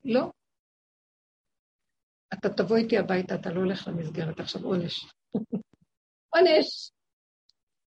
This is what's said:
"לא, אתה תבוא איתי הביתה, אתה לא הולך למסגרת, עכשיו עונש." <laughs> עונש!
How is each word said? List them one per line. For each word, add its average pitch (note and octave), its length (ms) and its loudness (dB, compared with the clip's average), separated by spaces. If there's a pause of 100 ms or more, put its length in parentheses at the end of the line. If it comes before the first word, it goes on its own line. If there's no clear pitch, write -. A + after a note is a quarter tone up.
"לא, C4+ 260 2 (2000)
אתה - 140 -4
תבוא G3+ 280 2
איתי A3+ 220 4
הביתה, F#3 360 0
אתה F3 180 -6
לא F3+ 80 -2
הולך F#3+ 280 -2
למסגרת, E3 520 -4
עכשיו F#3 240 -8
עונש." F3+ 420 -4 (280)
<laughs> - 1000 -10
עונש! E4 580 4 (1000)